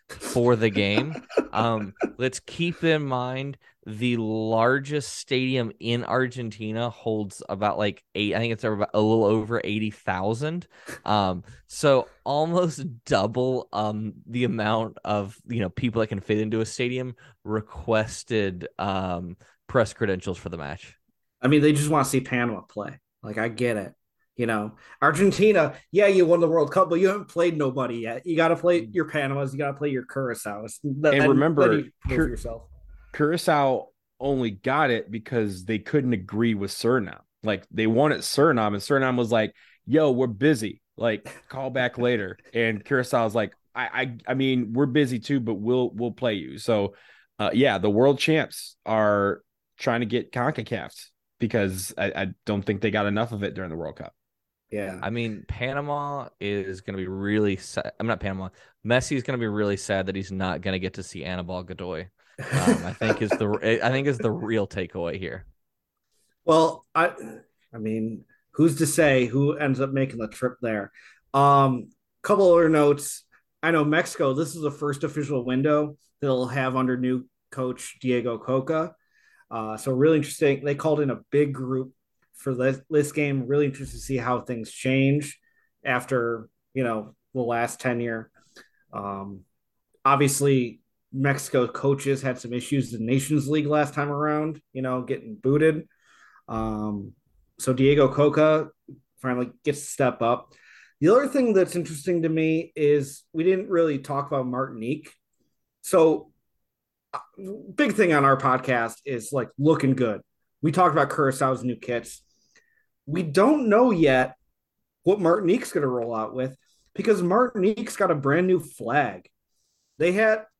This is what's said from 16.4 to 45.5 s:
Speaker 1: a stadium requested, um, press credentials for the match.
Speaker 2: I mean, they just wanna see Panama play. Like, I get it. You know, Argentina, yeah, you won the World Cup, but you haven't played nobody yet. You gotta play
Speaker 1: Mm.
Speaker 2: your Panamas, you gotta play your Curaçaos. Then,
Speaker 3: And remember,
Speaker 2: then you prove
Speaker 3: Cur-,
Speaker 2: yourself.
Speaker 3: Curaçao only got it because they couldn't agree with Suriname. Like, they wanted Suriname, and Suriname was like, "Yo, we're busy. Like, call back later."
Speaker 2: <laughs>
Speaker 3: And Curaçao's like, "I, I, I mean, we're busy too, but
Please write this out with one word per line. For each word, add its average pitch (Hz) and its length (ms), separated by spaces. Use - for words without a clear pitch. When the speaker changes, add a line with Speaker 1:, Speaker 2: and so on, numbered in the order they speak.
Speaker 1:
a 113 60
stadium 127 500
requested, 107 1200
um, 90 580
press 117 260
credentials 95 440
for - 120
the 87 80
match. 76 380
Speaker 2:
I 127 60
mean, 147 140
they 151 120
just 147 160
wanna 147 160
see 131 160
Panama 120 400
play. - 380
Like, 110 140
I 110 100
get 117 300
it. 95 160
You 120 120
know, 107 260
Argentina, 175 760
yeah, 202 160
you 190 180
won 170 160
the 165 60
World 151 240
Cup, 185 180
but 170 100
you 190 80
haven't 196 220
played 170 280
nobody 127 420
yet. 117 260
You 170 100
gotta 165 200
play 170 260
Speaker 1:
Mm. 110 120
Speaker 2:
your 165 120
Panamas, 139 480
you 135 40
gotta 143 200
play 147 120
your 127 160
Curaçaos. 110 760
Then, 147 380
Speaker 3:
And 131 80
remember, 139 400
Speaker 2:
then 80 160
you - 60
prove - 160
Speaker 3:
Cur-, 156 120
Speaker 2:
yourself. 113 340
Speaker 3:
Curaçao 147 720
only 131 320
got 131 400
it 110 180
because 104 560
they 110 140
couldn't 127 340
agree 107 400
with 98 180
Suriname. 117 500
Like, 104 300
they 110 160
wanted 123 320
Suriname, 139 540
and 101 40
Suriname 131 400
was 117 140
like, 110 240
"Yo, 147 240
we're 127 160
busy. 110 540
Like, 113 300
call 131 220
back 123 260
later." 120 480
Speaker 2:
<laughs> - 80
Speaker 3:
And 113 320
Curaçao's 123 480
like, 123 200
"I, 123 280
I, 123 160
I 127 80
mean, 127 380
we're 139 120
busy 127 340
too, 139 200
but 110 160